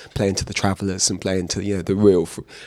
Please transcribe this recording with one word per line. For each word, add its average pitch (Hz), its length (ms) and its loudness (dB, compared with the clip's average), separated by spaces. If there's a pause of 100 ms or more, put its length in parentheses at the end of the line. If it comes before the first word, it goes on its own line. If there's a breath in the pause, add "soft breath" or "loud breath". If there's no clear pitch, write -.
(140 loud breath)
playing 98 220 0
to - 100 -4
the 101 80 -8
Travellers 95 560 -2
and 90 100 -4
playing 95 300 -2
to, 95 140 -4
you 101 140 -2
know, 90 40 -4
the 95 140 -2
real 95 300 6
fr-, - 160 -12 (260 loud breath)